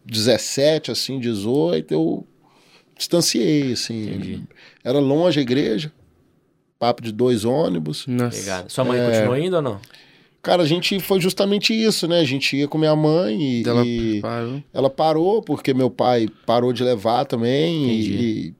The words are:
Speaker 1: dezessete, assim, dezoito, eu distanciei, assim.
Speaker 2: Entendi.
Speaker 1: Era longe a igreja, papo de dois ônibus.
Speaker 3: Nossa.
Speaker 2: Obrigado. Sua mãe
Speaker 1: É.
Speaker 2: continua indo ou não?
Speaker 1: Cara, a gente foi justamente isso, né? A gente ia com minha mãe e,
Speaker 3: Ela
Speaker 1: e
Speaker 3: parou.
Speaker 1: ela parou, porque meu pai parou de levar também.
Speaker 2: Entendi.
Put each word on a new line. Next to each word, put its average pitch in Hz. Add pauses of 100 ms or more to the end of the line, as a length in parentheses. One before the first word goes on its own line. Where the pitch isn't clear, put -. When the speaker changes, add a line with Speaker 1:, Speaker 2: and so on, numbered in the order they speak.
Speaker 1:
dezessete, 123
assim, 131
dezoito, 131
eu 160 (720)
distanciei, 160
assim. 113
Speaker 2:
Entendi. 98 (420)
Speaker 1:
Era 131
longe 147
a 147
igreja, 151 (840)
papo 120
de 113
dois 117
ônibus. 151
Speaker 3:
Nossa. 123
Speaker 2:
Obrigado. 98
Sua 131
mãe 123
Speaker 1:
É. 120
Speaker 2:
continua 113
indo 180
ou 160
não? 107 (600)
Speaker 1:
Cara, 180
a -
gente 175
foi 190
justamente 196
isso, 220
né? 170
A 165
gente 135
ia 143
com 147
minha 156
mãe 175
e, 123
Speaker 3:
Ela 120
Speaker 1:
e 113
Speaker 3:
parou. 117 (120)
Speaker 1:
ela 135
parou, 160
porque 139
meu 127
pai 120 (180)
parou 123
de 117
levar 120
também. 143 (160)
Speaker 2:
Entendi. 104